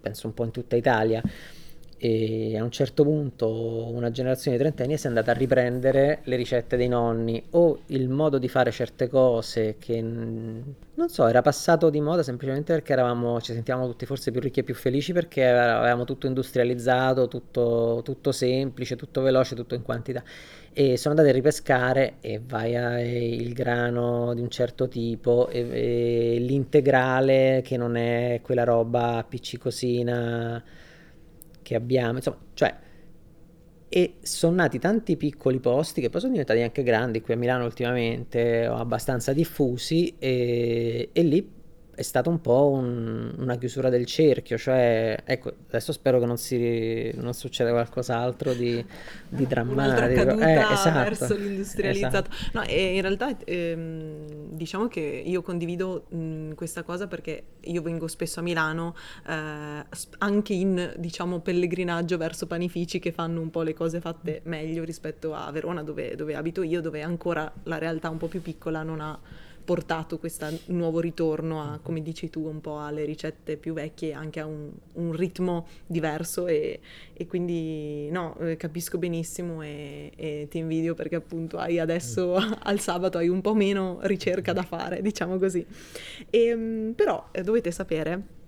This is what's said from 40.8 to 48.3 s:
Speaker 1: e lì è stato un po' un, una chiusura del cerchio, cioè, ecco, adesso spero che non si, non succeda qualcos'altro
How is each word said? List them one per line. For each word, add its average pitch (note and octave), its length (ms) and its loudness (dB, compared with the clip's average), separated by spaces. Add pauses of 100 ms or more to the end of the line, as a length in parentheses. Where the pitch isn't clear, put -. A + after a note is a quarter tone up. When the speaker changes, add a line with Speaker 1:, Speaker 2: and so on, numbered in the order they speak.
Speaker 1:
e E3+ 120 4
lì E3+ 340 2 (340)
è - 100 -8
stato B2+ 280 0
un E3+ 100 2
po' C3+ 300 6
un, A#2 680 -2
una B2 200 -2
chiusura B2+ 300 0
del B2 180 4
cerchio, C#3 500 4
cioè, A#2 680 4
ecco, - 280 -2 (160)
adesso A#2 240 -2
spero B2+ 280 4
che A#2+ 60 2
non A#2+ 120 0
si, A#2 800 0
non A#2+ 180 -4
succeda A#2+ 380 -2
qualcos'altro B2 840 0